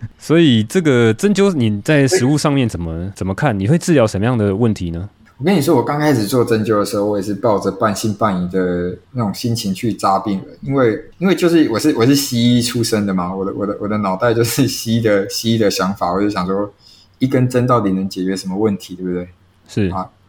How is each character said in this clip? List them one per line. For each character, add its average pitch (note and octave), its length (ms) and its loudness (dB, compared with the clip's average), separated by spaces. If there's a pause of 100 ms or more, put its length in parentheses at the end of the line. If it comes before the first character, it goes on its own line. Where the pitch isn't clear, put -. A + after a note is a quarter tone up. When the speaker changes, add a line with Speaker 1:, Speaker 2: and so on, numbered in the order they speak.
(180)
Speaker 1:
所 D#3 200 0
以 C3 260 6
这 F#3 180 0
个 A#2+ 320 4
针 G3+ 200 0
灸 G3 200 2
你 A2 280 0
在 C#3+ 260 2
实 A#2+ 180 2
务 D3 120 2
上 D3 140 0
面 C3+ 160 0
怎 F2 120 -6
么， E2+ 360 -6
怎 F#2+ 100 -6
么 F#2+ 80 -2
看？ A#2+ 240 0
你 F#2+ 100 0
会 E3 100 4
治 E3+ 160 0
疗 B2 120 6
什 G2 140 -2
么 G#2 60 0
样 B2 120 0
的 G2+ 160 2
问 A2+ 200 2
题 F2 180 -6
呢？ E2+ 180 -8 (280)
Speaker 2:
我 B2 80 -10
跟 G3 100 2
你 D3+ 60 2
说， D3+ 160 2
我 A#2 40 4
刚 C#3+ 160 -4
开 D3+ 160 2
始 A2 120 0
做 A#2+ 180 2
针 A2 200 0
灸 G#2 140 2
的 G2+ 80 0
时 G#2+ 120 -4
候， G2+ 80 0
我 G#2 120 -2
也 F#2+ 60 -4
是 G#2 100 -4
抱 G2 240 0
着 F3+ 140 -2
半 G#2+ 240 -2
信 G#2+ 180 -2
半 G2 260 -2
疑 F2+ 100 -2
的 F2+ 440 -2 (200)
那 B2 100 -4
种 F#2+ 100 -2
心 A#2 220 -4
情 G2 180 -4
去 G#2+ 200 -4
扎 G2 260 0
病 - 260 -4
人， - 160 -20
因 C#3 120 -4
为， A#2+ 280 2 (180)
因 F3+ 80 0
为 F#3 60 2
就 F3 140 0
是 D#3+ 220 4
我 A2 100 -4
是， D3 160 2
我 A#2 100 2
是 C#3 80 6
西 A#2+ 440 2
医 A#2 40 2
出 A#2 220 -2
身 G#2+ 220 0
的 G2 80 -2
嘛， F#2 200 -4
我 F#2+ 120 -4
的， - 100 -6
我 G2 100 -4
的， G2+ 140 -4
我 G2+ 80 -6
的 G#2+ 120 -4
脑 F#2+ 180 -2
袋 A#2+ 160 0
就 A#2 100 2
是 A#2+ 240 0
西 A2+ 300 -2
医 A2+ 40 0
的， G2+ 280 4
西 A2+ 260 -2
医 - 20 2
的 G2+ 140 2
想 F#2+ 240 -2
法， F2 160 -4
我 F#2+ 100 -2
就 G#2 80 2
想 F#2+ 160 -4
说， G2 260 -4 (480)
一 C3 80 2
根 B2+ 220 2
针 B2 160 2
到 B2 140 2
底 G2+ 140 0
能 F#2+ 160 -2
解 F#2 160 -6
决 F#2+ 100 -2
什 F#2+ 120 -10
么 F#2 100 -6
问 G#2+ 200 2
题， - 180 -16
对 F#2 100 -10
不 F2+ 80 -4
对？ F2+ 140 -6 (400)
Speaker 1:
是。 G2+ 220 -2
Speaker 2:
啊， F#2 160 -6 (240)